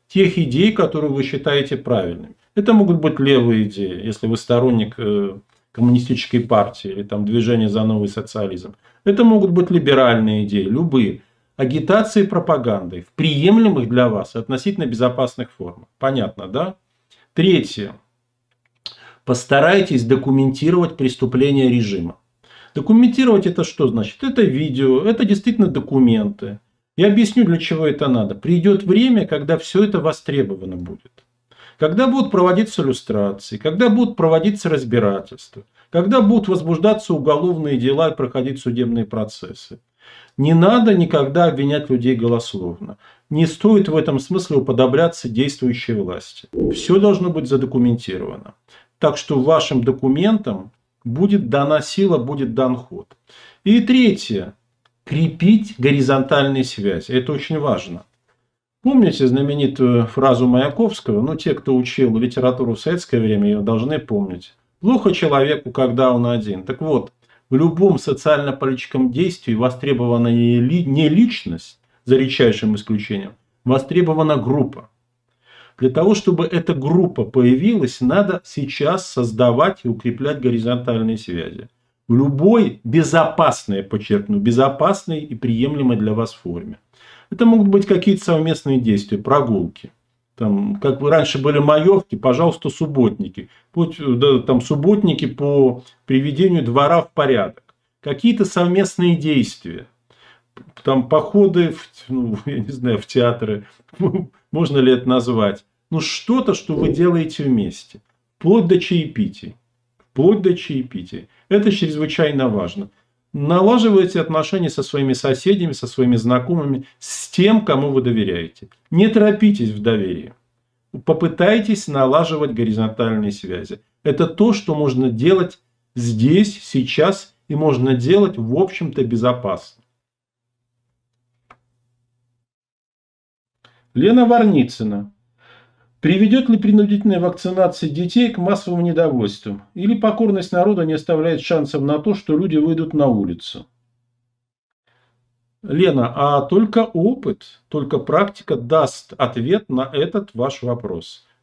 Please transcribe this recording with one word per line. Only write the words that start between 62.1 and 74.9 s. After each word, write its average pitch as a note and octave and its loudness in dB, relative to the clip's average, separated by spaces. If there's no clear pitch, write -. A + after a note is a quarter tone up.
литературу B2+ -2
в G#2+ -12
советское E3 -2
время, G#2 0
ее G#2 0
должны A#2+ -2
помнить. F#2+ -8
«Плохо G#3+ 2
человеку, C#3+ 0
когда B2+ 0
он A#2+ 0
один». G#2+ -4
Так - -10
вот, D3 -2
в C3 0
любом E3 4
социально-политическом C3+ -2
действии D#3 -2
востребована A#2+ 0
не A#2 2
ли-, D#3+ 0
не D3 2
личность, E3 0
за B2+ 4
редчайшим A#2 2
исключением, G#2 -6
востребована D#3 2
группа. B2+ -2